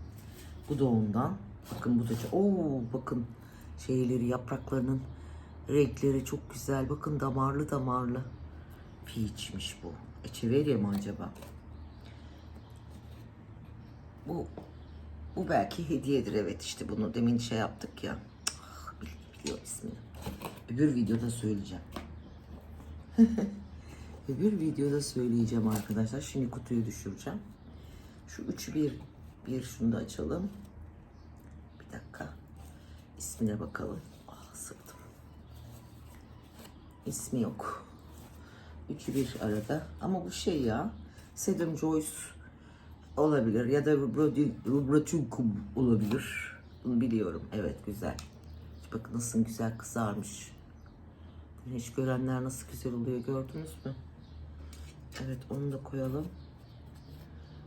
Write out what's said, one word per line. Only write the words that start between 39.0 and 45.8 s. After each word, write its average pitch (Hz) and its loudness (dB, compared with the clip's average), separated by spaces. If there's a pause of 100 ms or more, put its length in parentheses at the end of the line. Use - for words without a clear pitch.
bir 131 2
arada. 110 2 (140)
Ama 185 0
bu 180 -6
şey 170 2
ya. 123 4 (440)
Sedum 165 2
Joyce 156 4 (1120)
olabilir. 123 8
Ya 139 6
da 151 8
Rubrodu-, 139 6 (120)
Rubrotucum 143 6 (220)
olabilir. 117 4 (280)